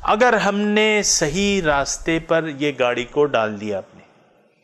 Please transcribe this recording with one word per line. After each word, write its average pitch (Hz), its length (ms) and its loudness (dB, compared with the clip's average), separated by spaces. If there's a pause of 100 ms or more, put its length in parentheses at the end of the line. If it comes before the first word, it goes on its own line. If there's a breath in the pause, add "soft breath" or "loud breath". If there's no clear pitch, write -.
अगर 233 300 4
हमने 208 640 2
सही 190 580 0
रास्ते 151 640 0
पर 160 260 -2 (100)
ये 143 140 -2
गाड़ी 123 340 0
को 147 200 2
डाल 113 300 0
दिया 101 220 -6
आपने, - 240 -14 (600)